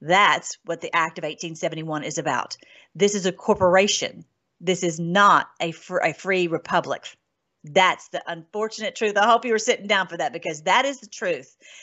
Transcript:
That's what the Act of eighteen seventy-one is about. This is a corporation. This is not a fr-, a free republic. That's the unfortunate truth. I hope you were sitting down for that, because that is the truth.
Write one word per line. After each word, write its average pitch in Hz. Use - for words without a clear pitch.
That's 175
what 165
the -
Act 165
of 165
eighteen 160
seventy-one 160
is 151
about. 143
This 202
is 190
a 180
corporation. 190
This 175
is 170
not 175
a 165
fr-, -
a 160
free 185
republic. 160
That's 165
the -
unfortunate 208
truth. 208
I 202
hope 233
you 240
were 220
sitting 214
down 196
for 170
that, 156
because 165
that 196
is 277
the 214
truth. 170